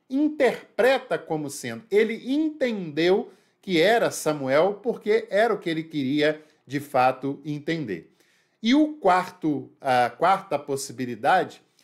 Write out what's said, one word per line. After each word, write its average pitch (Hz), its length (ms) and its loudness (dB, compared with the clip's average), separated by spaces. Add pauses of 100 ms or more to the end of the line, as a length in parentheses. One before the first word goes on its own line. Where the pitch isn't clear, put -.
interpreta 262 1120 0
como 151 300 -6
sendo. 117 420 -10
Ele 220 420 0
entendeu 208 960 0 (300)
que 180 180 0
era 202 300 4
Samuel 151 720 0
porque 220 480 -2
era 214 240 2
o - 60 -4
que 170 100 -6
ele 160 140 -4
queria, 151 580 0 (240)
de 135 140 -6
fato, 135 640 0
entender. 147 720 -6 (460)
E 226 120 2
o 302 200 2
quarto, 160 760 0 (100)
a 123 300 2
quarta 170 480 0
possibilidade 135 1040 -2 (220)